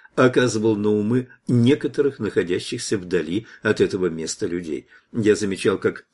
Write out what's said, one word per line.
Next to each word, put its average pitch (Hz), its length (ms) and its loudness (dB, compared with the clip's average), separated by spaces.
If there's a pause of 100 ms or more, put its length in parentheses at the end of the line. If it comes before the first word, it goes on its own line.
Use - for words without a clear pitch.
(140)
оказывал 120 600 2
на 104 140 0
умы 110 380 0 (200)
некоторых 135 680 2
находящихся 101 800 -2
вдали 90 480 -2 (160)
от 107 180 0
этого 92 260 0
места 80 400 -6
людей. 85 400 -8 (260)
Я 104 240 4
замечал, 98 420 -2
как - 360 -4